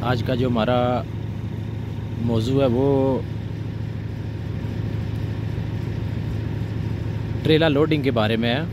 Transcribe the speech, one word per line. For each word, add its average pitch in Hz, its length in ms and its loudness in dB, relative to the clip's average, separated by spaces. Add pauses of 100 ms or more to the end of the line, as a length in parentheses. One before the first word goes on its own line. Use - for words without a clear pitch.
आज 120 180 2
का 131 140 0
जो 123 140 2
हमारा 120 280 4 (1500)
मौजू 117 380 2
है 135 80 6
वो 127 180 4 (4000)
trailer 156 280 6
लोडिंग 151 320 4
के 131 100 2
बारे 110 240 4
में 117 120 2
है। 131 120 2 (120)